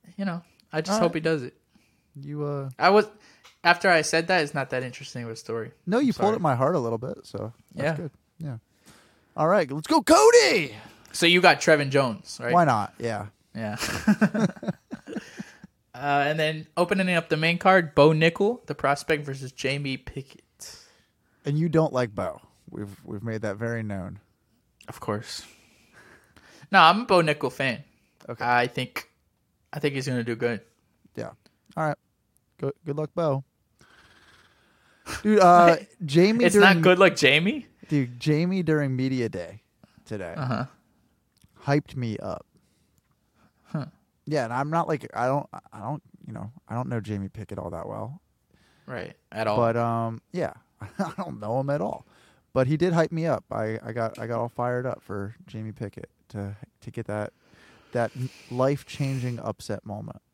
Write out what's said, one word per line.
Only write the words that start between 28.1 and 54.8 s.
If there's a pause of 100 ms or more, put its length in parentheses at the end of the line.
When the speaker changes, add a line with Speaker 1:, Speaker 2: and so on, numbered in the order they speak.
Speaker 2:
Okay.
Speaker 1:
I
think, (640)
I
think
he's
gonna
do
good. (560)
Speaker 2:
Yeah. (440)
All
right. (600)
Good, (120)
good
luck,
Bo. (1800)
Dude,
uh, (120)
Speaker 1:
<laughs>
Speaker 2:
Jamie
Speaker 1:
It's
Speaker 2:
during
Speaker 1:
not
good
luck,
Jamie? (240)
Speaker 2:
Dude,
Jamie
during
media
day (420)
today
Speaker 1:
Uh-huh. (1000)
Speaker 2:
hyped
me
up. (1200)
Speaker 1:
Huh. (400)
Speaker 2:
Yeah,
and
I'm
not
like,
I
don't, (260)
I
don't, (240)
you
know, (160)
I
don't
know
Jamie
Pickett
all
that
well. (640)
Speaker 1:
Right, (160)
at
all.
Speaker 2:
But,
um, (100)
yeah, (260)
<laughs> (180)
I
don't
know
him
at
all. (480)
But
he
did
hype
me
up.
I,
I
got,
I
got
all
fired